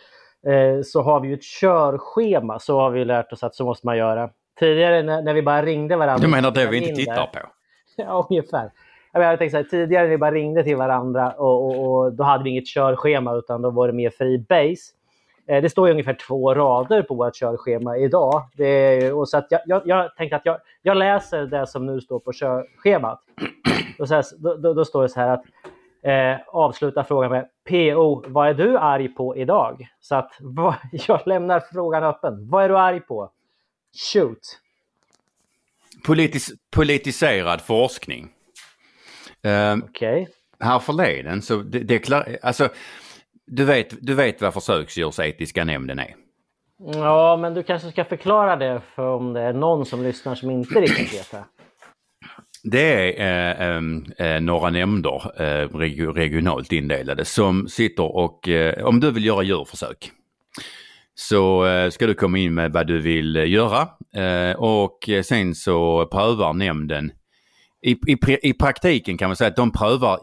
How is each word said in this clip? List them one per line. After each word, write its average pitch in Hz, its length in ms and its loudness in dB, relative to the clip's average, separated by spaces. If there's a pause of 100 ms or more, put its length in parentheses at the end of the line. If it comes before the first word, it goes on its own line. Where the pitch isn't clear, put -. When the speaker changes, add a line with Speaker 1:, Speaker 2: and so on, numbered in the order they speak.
(480)
Speaker 1:
eh, 135 360 4
så 139 180 0
har 143 180 4
vi 135 80 -8
ju 135 60 -4
ett 139 100 -10
körschema, 156 1160 0
så 139 200 0
har 131 120 4
vi 123 140 0
lärt 120 280 -2
oss - 100 -12
att 117 120 -6
så 131 100 -6
måste 120 220 -6
man 117 100 -2
göra. 113 320 0 (300)
Tidigare 165 440 4
när, 156 180 -2
när 151 120 -2
vi 156 80 2
bara 147 200 2
ringde 151 340 -2
varandra 143 320 2
Speaker 2:
Du 160 40 4
menar 131 200 2
det 127 160 2
vi 113 100 0
inte 165 120 -2
Speaker 1:
in 156 60 -6
där. 135 60 -4
Speaker 2:
tittar 117 240 -2
på? - 140 -12 (320)
Speaker 1:
<laughs> - 240 -20
Ja, 185 340 -4
ungefär. 143 420 -2 (420)
Jag 170 60 2
menar, 170 120 4
jag 165 80 0
tänker 160 120 0
så 151 60 0
här, 147 60 0
tidigare 175 400 2
när 165 60 2
vi 160 80 2
bara 151 140 2
ringde 156 320 0
till 143 140 0
varandra 127 540 0
och, 131 340 2
och, 131 300 -2
och 127 180 2
då 127 100 -2
hade 139 200 4
vi 139 60 -4
inget 127 180 -4
körschema 135 680 0
utan 120 260 -4
då 123 80 0
var 123 180 2
det 123 60 0
mer 120 160 0
fri 131 280 0 (120)
base. 170 440 2 (540)
Eh, 139 140 2
det 165 80 2
står 185 180 4
ju 170 40 6
ungefär 139 220 0 (140)
två 131 280 2
rader 135 460 2
på 135 140 -4
vårt 120 200 -2
körschema 120 600 -4
idag. 139 460 2 (140)
Det 143 80 0
är 135 360 4
ju, 131 100 2
och 143 180 -2
så - 80 0
att - 120 -2
jag, 170 160 6
jag, 185 200 2
jag 180 300 2
tänkte 156 200 -6
att 147 100 -2
jag, 165 120 0 (240)
jag 190 160 2
läser 190 480 0
det 139 220 -4
som 127 180 -8
nu 131 160 -6
står 123 180 -8
på 127 140 -10
körschemat. 127 880 -2 (380)
<clears throat> - 400 -4
Och 147 80 -4
så 151 80 2
här, 151 80 2 (140)
då, 160 180 -4
då, 160 180 0
då 156 120 2
står 139 160 -2
det 127 80 2
så 127 100 -10
här 123 140 2
att, 127 100 -4 (600)
eh, 135 440 0
avsluta 143 560 -2
frågan 131 280 0
med: 127 160 -2 (220)
"P 165 260 2
O, 151 320 2
vad 143 220 2
är 151 40 2
du 202 240 2
arg 139 300 2
på 127 300 -6
idag?" 131 500 -2 (120)
Så - 160 -4
att, 135 240 -2
vad, 143 340 -2 (100)
<laughs> 131 80 -16 (160)
jag 214 200 2
lämnar 180 320 0 (140)
frågan 165 300 -2
öppen. 120 460 -4
Vad 190 140 4
är 190 60 2
du 190 80 4
arg 185 220 2
på? 107 320 -10 (800)
Shoot. 143 240 2 (1700)
Speaker 2:
Politis-, 156 440 2 (240)
politiserad 139 880 0
forskning. 110 680 -2 (1120)
Ehm, 104 460 2
Speaker 1:
Okej. 135 380 -4 (320)
Speaker 2:
här 123 200 2
förleden 98 600 -2
så 110 160 -2
de-, 117 260 -6
deklar-, 120 580 -2
alltså, 127 280 0 (760)
du 135 200 0
vet, 131 360 2
du 135 120 -4
vet 131 280 0
vad 95 120 0
försöksdjursetiska 80 1080 -4
nämnden 67 360 -6
är? - 160 -10 (800)
Speaker 1:
Ja, 156 440 4
men 170 160 -4
du 170 100 -6
kanske 170 280 -6
ska 170 140 -4
förklara 196 500 0
det 127 260 -4 (140)
för 131 120 -4
om 123 260 -4
det 117 80 -4
är 120 120 -2
någon 147 320 0
som 123 180 -8
lyssnar 127 320 -6
som 127 160 -8
inte 127 300 0
riktigt 120 320 -2
vet 95 180 -14
det. 101 120 -16 (1200)
Speaker 2:
Det 110 580 2
är, 87 380 -2
eh, 90 80 -2
ehm, 80 380 -4 (120)
eh, 80 240 0
några 85 280 0
nämnder, 85 720 -2
eh, 73 360 -2
reg-, 78 380 -4
regionalt 80 560 -2
indelade 71 540 -4
som 98 420 0
sitter 95 480 -2
och, 87 340 -4
eh, 82 360 0
om 120 140 4
du 143 120 2
vill 113 140 -2
göra 101 180 0
djurförsök 85 680 -6 (1000)
så, 95 520 2
eh, 90 240 2
ska 113 180 -2
du 107 60 2
komma 92 240 0
in 90 160 2
med 82 200 -2
vad 82 140 0
du 82 120 0
vill, 80 380 0
eh, 78 120 0
göra. 113 380 2 (280)
Eh, 90 400 -2
och, 110 540 -2
eh, 98 140 2
sen 92 320 0
så 85 560 0
prövar 101 420 0
nämnden, 76 580 -4 (680)
i, 127 100 0
i 135 240 0
pre-, 135 280 0
i 135 100 2
praktiken 135 640 0
kan 95 120 -2
man 95 60 -2
säga 113 120 2
att 87 80 -2
de 120 160 2
prövar 113 520 0